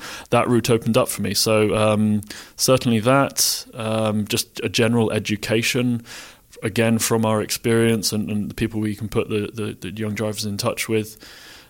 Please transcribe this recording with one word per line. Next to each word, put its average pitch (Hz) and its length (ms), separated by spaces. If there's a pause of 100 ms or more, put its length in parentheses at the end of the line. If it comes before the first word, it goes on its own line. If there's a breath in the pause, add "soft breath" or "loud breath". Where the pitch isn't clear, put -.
(300 loud breath)
that 117 180
route 117 220
opened 117 260
up 123 120
for - 120
me. 101 140
So, 107 420
um, 107 460 (340 loud breath)
certainly 127 440
that, - 760
um, 110 520
just - 380
a 117 60
general 113 420
education, 113 880 (600 loud breath)
again, 113 360
from 113 280
our 110 160
experience 113 720
and, 104 180
and 107 200
the 104 40
people 110 260
we 107 160
can 107 140
put - 180
the, 104 240
the, 107 260
the 92 120
young 107 240
drivers 107 320
in 101 100
touch - 320
with, 110 300 (520 loud breath)